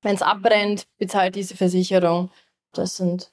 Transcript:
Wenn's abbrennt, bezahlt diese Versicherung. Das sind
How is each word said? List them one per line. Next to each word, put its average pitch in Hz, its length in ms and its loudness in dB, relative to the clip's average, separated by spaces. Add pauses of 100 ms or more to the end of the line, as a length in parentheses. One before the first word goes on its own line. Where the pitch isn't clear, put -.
Wenn's 202 220 0
abbrennt, 208 640 2 (100)
bezahlt 185 380 0
diese 190 200 -8
Versicherung. 180 760 2 (420)
Das - 240 -6
sind 180 360 -4